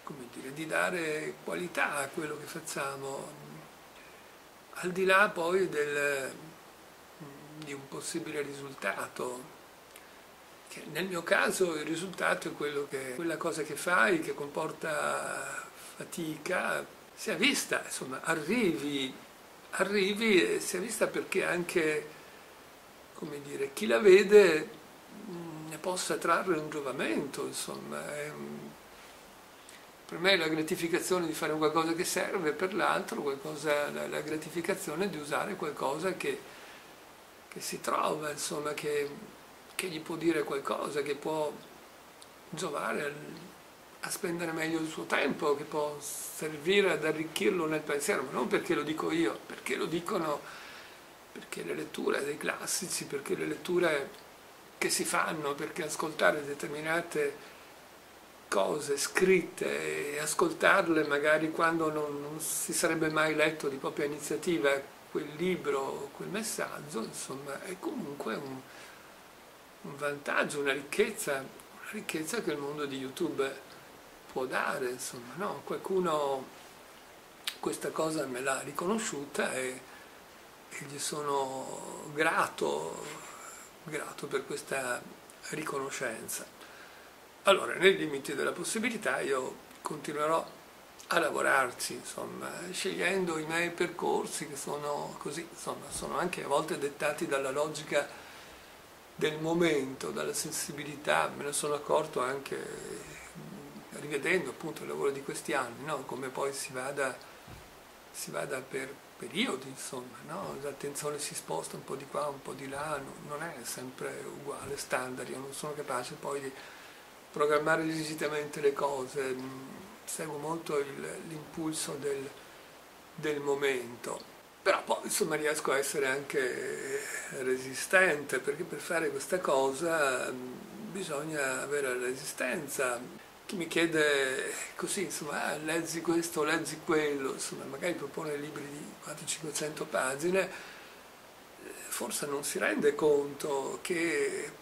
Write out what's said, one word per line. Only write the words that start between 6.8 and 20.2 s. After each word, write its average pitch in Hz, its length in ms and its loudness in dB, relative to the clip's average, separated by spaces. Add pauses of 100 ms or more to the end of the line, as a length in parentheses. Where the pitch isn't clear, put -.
di 147 160 -8
un 139 140 -10
possibile 156 540 -4
risultato, 131 1120 -4 (1120)
che - 240 -12
nel 160 140 -2
mio 175 180 -4
caso 185 520 4
il 151 100 -2
risultato 170 640 0
è 143 40 -6
quello 143 360 -2
che, 131 260 -4
quella 165 220 -2
cosa 160 260 0
che 147 120 -4
fai, 185 440 6
che 143 140 -2
comporta 147 1300 -2 (300)
fatica, 160 880 -2 (300)
sia 208 200 -2
vista, 220 480 2
insomma, - 400 -6
arrivi, 151 880 2 (600)
arrivi 196 840 4